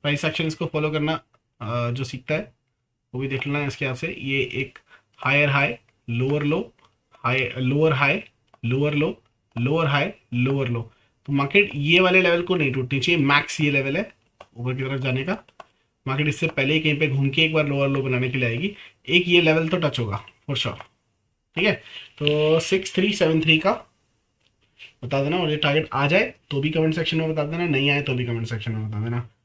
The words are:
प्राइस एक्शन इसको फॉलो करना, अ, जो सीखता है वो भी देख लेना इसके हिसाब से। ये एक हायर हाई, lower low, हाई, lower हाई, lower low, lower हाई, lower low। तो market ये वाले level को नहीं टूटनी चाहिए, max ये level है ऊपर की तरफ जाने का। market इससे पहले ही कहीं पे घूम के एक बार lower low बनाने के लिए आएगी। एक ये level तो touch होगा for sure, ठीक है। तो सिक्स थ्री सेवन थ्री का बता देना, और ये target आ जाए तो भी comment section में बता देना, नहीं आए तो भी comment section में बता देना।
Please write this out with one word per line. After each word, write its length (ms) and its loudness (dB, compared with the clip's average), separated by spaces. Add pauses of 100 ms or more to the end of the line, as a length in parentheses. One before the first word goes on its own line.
प्राइस 220 -2
एक्शन 220 -2
इसको 200 -4
फॉलो 240 -2
करना, 220 -2 (480)
अ, 300 -4
जो 140 -4
सीखता 300 -6
है 180 -6 (640)
वो 60 -6
भी 80 -4
देख 180 -6
लेना 180 -2
इसके 200 -6
हिसाब 120 -4
से। 120 -6
ये 320 -4 (140)
एक 240 -6 (400)
हायर 300 2
हाई, 260 0 (340)
lower 340 0
low, 320 -2 (400)
हाई, 340 -2 (100)
lower 340 2
हाई, 300 2 (420)
lower 300 0
low, 280 -2 (340)
lower 300 2
हाई, 240 0 (240)
lower 340 0
low। 240 -6 (340)
तो 60 -4
market 420 2
ये 260 2
वाले 220 6
level 200 4
को 140 0
नहीं 160 2
टूटनी 280 -2
चाहिए, 200 2
max 400 2
ये 100 2
level 260 0
है 140 -4 (460)
ऊपर 180 -4
की 80 -6
तरफ 180 -4
जाने 240 -2
का। 120 -2 (720)
market 220 0
इससे 180 -2
पहले 280 0
ही 60 4
कहीं 180 0
पे 100 2
घूम 220 2
के 120 2
एक 120 2
बार 120 4
lower 220 0
low 140 0
बनाने 280 0
के 80 -2
लिए 100 0
आएगी। 260 -4 (340)
एक 200 2
ये 120 6
level 280 2
तो 80 0
touch 220 -2
होगा 260 -4 (260)
for 100 -4
sure, 180 -6 (800)
ठीक 80 0
है। 80 4 (460)
तो 420 4
सिक्स 340 0
थ्री 180 2
सेवन 280 4
थ्री 180 4
का 140 2 (1300)
बता 180 0
देना, 140 0
और 140 0
ये 60 0
target 360 0
आ 140 0
जाए 280 2 (160)
तो 100 -2
भी 100 0
comment 240 2
section 220 -2
में 160 0
बता 120 0
देना, 220 -2
नहीं 240 2
आए 120 0
तो 120 -2
भी 100 0
comment 220 -4
section 260 -6
में 160 -4
बता 120 -4
देना। 280 -4 (160)